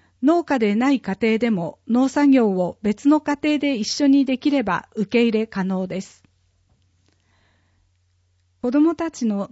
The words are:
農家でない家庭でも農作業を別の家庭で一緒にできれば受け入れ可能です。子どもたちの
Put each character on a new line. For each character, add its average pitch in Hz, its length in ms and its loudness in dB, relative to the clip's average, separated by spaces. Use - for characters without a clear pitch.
農 320 220 2
家 285 160 -2
で 208 160 0
な 247 160 0
い 262 100 0
家 190 200 -8
庭 220 180 0
で 233 140 -2
も 170 340 -6
農 254 220 2
作 294 180 0
業 254 220 6
を 180 340 -2
別 214 260 -2
の 302 120 6
家 294 200 -6
庭 302 200 0
で 285 160 -2
一 208 80 -4
緒 - 240 -2
に 277 160 4
で 262 120 -2
き 294 140 -2
れ 269 140 0
ば 185 320 -6
受 208 100 -2
け 240 160 0
入 233 80 2
れ 220 160 -2
可 196 160 -6
能 185 240 -4
で 185 140 -8
す。 - 240 -18
子 247 120 -4
ど 294 80 4
も 330 160 4
た 330 160 -6
ち 240 140 -6
の 202 260 -4